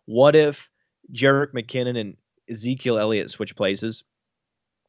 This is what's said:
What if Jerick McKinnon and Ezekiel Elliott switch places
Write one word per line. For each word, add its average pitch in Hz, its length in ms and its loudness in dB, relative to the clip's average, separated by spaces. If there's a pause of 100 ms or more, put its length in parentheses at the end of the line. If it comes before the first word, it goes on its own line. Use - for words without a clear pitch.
What 131 280 4
if 147 340 2 (440)
Jerick 139 400 2
McKinnon 123 460 -6
and 101 180 -8 (340)
Ezekiel 120 480 -4
Elliott 107 320 -2
switch - 260 -10
places 104 480 -4 (840)